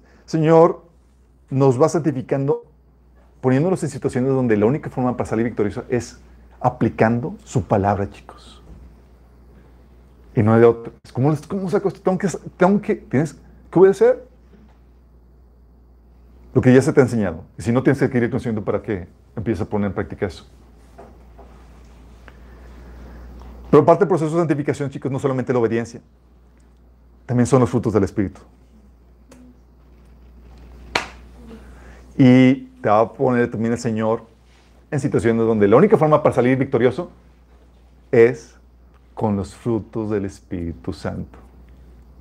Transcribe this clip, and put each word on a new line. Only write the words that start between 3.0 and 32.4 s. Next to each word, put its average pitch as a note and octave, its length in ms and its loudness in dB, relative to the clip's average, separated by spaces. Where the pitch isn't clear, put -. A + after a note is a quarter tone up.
poniéndonos C#3 420 0
en D3+ 80 -6
situaciones B2+ 400 -4
donde B2+ 260 0
la G#2 100 2
única C#3+ 220 -2
forma B2+ 280 -4
para A2 120 -6
salir A2+ 160 -2
victorioso G#2 440 -6
es A#2+ 300 -6
aplicando A#2+ 840 -2
su G2 200 -4
palabra, G2+ 440 0
chicos. - 540 -20
Y A2+ 80 0
no A2 120 4
hay A2+ 60 6
de A#2 60 8
otra. A#2 260 0
Es - 80 -20
como, C#3 220 0
"¿Cómo F#3+ 200 -8
saco F#3+ 200 -2
esto? - 120 -8
Tengo F#3 180 -2
que, G3+ 100 -4
tengo G3 240 2
que, G#3 160 -4
tienes - 400 -4
que - 80 0
obedecer G3 480 4
lo C3 80 4
que B2+ 100 4
ya C3 80 8
se D3 120 -2
te D3 80 6
ha C3 40 4
enseñado." G2 400 -4
Y - 40 -14
si A2+ 80 -2
no, A#2+ 120 0
tienes C3+ 160 2
que C#3+ 80 0
adquirir A#2+ 240 -2
conocimiento A2 340 -6
para G2+ 160 -4
que F#2 280 -8
empieces G2+ 260 -6
a - 60 -6
poner G2+ 200 -4
en F2 60 -8
práctica - 320 -8
eso. - 200 -14
Pero C#3+ 140 6
parte E3 200 4
del E3+ 40 -2
proceso D#3 220 0
de E3 100 0
santificación, D3 500 -4
chicos, B2 220 -8
no C3+ 60 -6
solamente C3 340 -4
la B2 60 0
obediencia, A2+ 420 -2
también B2 220 0
son C3 140 4
los A#2+ 100 2
frutos A2+ 220 -2
del G2 120 2
Espíritu. F#2 360 -6
Y C3 500 2